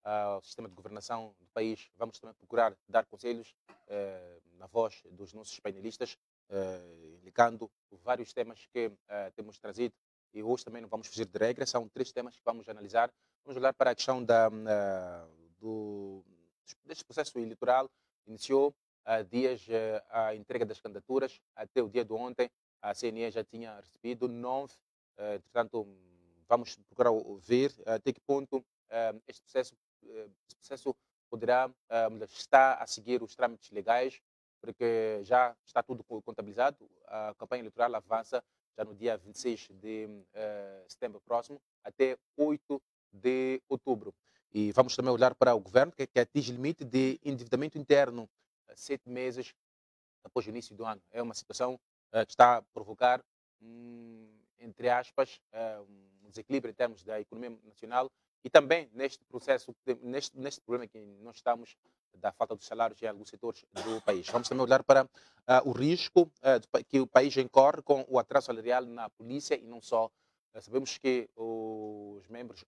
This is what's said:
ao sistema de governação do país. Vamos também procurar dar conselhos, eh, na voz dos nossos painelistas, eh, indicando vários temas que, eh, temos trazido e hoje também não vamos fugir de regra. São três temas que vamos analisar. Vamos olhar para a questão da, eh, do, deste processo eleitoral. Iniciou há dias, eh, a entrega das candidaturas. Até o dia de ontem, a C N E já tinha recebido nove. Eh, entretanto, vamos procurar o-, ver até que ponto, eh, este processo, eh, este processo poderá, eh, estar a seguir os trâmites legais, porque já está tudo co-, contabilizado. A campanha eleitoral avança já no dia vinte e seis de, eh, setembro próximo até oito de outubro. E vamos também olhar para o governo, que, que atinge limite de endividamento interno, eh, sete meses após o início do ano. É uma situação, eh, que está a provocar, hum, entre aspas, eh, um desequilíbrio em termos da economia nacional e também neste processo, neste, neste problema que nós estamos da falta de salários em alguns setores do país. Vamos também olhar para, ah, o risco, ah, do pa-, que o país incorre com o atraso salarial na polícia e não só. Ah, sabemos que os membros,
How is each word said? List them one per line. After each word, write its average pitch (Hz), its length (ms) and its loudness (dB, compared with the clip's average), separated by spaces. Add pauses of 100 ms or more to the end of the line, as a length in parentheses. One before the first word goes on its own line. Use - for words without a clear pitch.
ao 104 400 -2
sistema - 240 -14
de 90 80 -20
governação 104 640 -10
do 90 140 -20
país. 113 440 -4
Vamos 113 220 -8
também 113 160 -20
procurar 113 400 0 (100)
dar 110 200 0
conselhos, 117 500 -8 (320)
eh, 95 500 -10 (200)
na 92 100 -20
voz 110 420 -2
dos 90 220 -18
nossos 107 300 -18
painelistas, 104 560 -10 (320)
eh, 87 720 -10
indicando 113 500 0 (320)
vários 120 300 -4
temas 113 400 -8
que, 117 180 -2 (160)
eh, 101 260 -10
temos 104 240 -16
trazido 110 360 -6 (400)
e 107 100 -12
hoje 123 220 -4
também 117 160 -16
não 110 80 -18
vamos 110 180 -10
fugir 113 180 -8
de 101 140 -12
regra. 123 260 0
São 117 220 -4
três - 240 -6
temas 123 240 -10
que - 80 -20
vamos 117 240 -4
analisar. 107 420 0 (360)
Vamos 135 120 -10
olhar 131 160 2
para 127 180 4
a 117 40 -2
questão 127 260 -2
da, 113 300 6 (160)
eh, 90 720 -4 (220)
do, 104 640 -10 (640)
deste 151 180 -16
processo - 340 -8
eleitoral. 123 520 0 (360)
Iniciou 135 480 2 (300)
há 113 200 0
dias, 123 440 -2
eh, 110 420 -2
a 110 240 -2
entrega 113 320 -4
das 107 140 -10
candidaturas. 131 640 -4 (120)
Até 117 300 -2
o 107 60 -4
dia 117 160 -2
de 107 80 -8
ontem, 123 360 -4 (320)
a 104 120 -6
C 123 140 -6
N 113 120 -6
E 117 100 -4
já 110 140 -6
tinha 113 320 -14
recebido 117 540 -6
nove. 127 440 -8 (440)
Eh, 104 180 -6
entretanto, 113 500 -4 (600)
vamos 120 300 2 (100)
procurar 120 240 4
o-, 107 280 -2
ver 123 340 2 (120)
até 117 280 -2
que - 80 -16
ponto, 139 420 -2 (260)
eh, 113 240 -2 (140)
este - 140 -20
processo, - 340 -6 (300)
eh, 110 240 -16 (180)
este - 80 -20
processo - 400 -8 (340)
poderá, 123 400 2 (200)
eh, 113 180 0 (300)
estar 131 380 6
a 113 120 -10
seguir 117 340 -4
os 110 140 -12
trâmites 117 360 -2
legais, 113 500 0 (400)
porque 110 640 -2
já 120 300 4 (120)
está - 180 0
tudo 120 220 -10
co-, 110 160 -10
contabilizado. 113 680 -4 (160)
A 107 320 -8
campanha 120 260 -10
eleitoral 117 320 0
avança 113 460 -2 (360)
já 107 80 -4
no 107 100 -14
dia 110 220 -2
vinte 98 180 -20
e - 40 -14
seis 117 300 -6
de, 107 380 -10 (260)
eh, 101 540 -10
setembro 104 320 -10
próximo 120 400 -4 (240)
até 127 340 0 (200)
oito 147 440 -2 (300)
de 127 560 0
outubro. 113 460 -4 (380)
E 104 200 0
vamos 127 240 6
também 127 160 0
olhar 123 240 4
para 127 180 6
o 110 60 2
governo, 123 320 2
que, - 160 -8
que - 120 2
atinge 123 320 0
limite 135 320 -6
de 131 400 0
endividamento 135 540 -4
interno, 127 500 2 (400)
eh, 110 80 -20
sete - 320 -8
meses 123 460 -6 (680)
após - 240 -2
o - 20 -8
início 110 260 -12
do 110 80 -12
ano. 110 160 -6 (120)
É 117 100 -6
uma 117 140 -6
situação, - 440 -6 (320)
eh, 110 140 2
que - 60 -12
está 123 260 10
a 110 40 -4 (120)
provocar, 123 500 0 (380)
hum, 117 640 -20 (320)
entre 117 300 -4
aspas, 127 500 -2 (120)
eh, 110 280 -8 (460)
um 104 60 -20
desequilíbrio 120 400 -6
em - 20 -20
termos 113 300 -4
da 107 180 -6
economia 117 420 -14
nacional 117 460 -4 (340)
e 127 60 -10
também 151 420 6
neste 131 340 -6
processo, 127 460 -2 (300)
neste, 127 340 -8
neste 135 260 -12
problema 120 260 -6
que 113 100 -20 (240)
nós 113 140 -20
estamos 117 420 -4 (400)
da 95 140 -4
falta 113 240 -6
de - 100 -18
salários 113 380 -4
em - 20 -6
alguns 104 240 -10
setores 113 420 -10
do 113 300 -6
país. 95 280 -2
Vamos 120 200 -2
também 131 140 -2
olhar 127 200 4
para, 135 240 6 (380)
ah, 127 180 6
o 135 80 -2
risco, 160 560 4 (140)
ah, 135 160 6
do 110 120 -4
pa-, - 120 0
que - 180 2
o 131 60 4
país 131 320 4
incorre 135 460 6
com 139 260 2
o 127 80 2
atraso 127 300 2
salarial 120 360 0
na 117 280 -12
polícia 131 420 -8
e 120 100 -4
não 117 160 -18
só. 113 300 0 (460)
Ah, 110 40 -16
sabemos 127 380 -6
que 127 380 -2
os 107 920 -10
membros, 117 380 -16